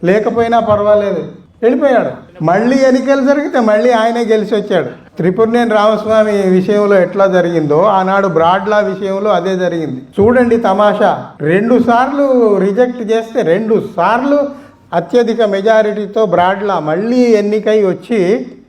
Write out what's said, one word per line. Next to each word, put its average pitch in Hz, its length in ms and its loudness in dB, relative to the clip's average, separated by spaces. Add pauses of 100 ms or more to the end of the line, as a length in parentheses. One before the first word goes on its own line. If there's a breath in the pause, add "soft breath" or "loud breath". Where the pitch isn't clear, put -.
లేకపోయినా 226 560 0
పర్వాలేదు, 208 640 0 (400)
వెళ్ళిపోయాడు. 254 800 -2
మళ్ళీ 220 340 2
ఎన్నికలు 269 500 2
జరిగితే 285 320 0
మళ్ళీ 226 320 2
ఆయనే 233 320 0
గెలిచి 214 340 0
వచ్చాడు. 165 480 -4 (120)
త్రిపురనేని 226 520 0
రామస్వామి 214 640 2
విషయంలో 202 680 2
ఎట్లా 196 280 0
జరిగిందో 170 540 0
ఆనాడు 196 460 0
బ్రాడ్లా 185 500 0
విషయంలో 196 540 -2
అదే 185 260 -2
జరిగింది. 165 440 -4 (180)
చూడండి 233 380 2
తమాషా, 202 680 0 (160)
రెండు 208 380 2
సార్లు 247 800 2
రిజెక్ట్ 220 540 -2
చేస్తే 226 300 -2
రెండు 202 420 0 (120)
సార్లు 247 440 0 (540 loud breath)
అత్యధిక 220 480 0
మెజారిటీతో 208 840 0
బ్రాడ్లా 185 540 0
మళ్ళీ 185 380 -2
ఎన్నికై 214 680 0
వచ్చి 202 640 -2 (220)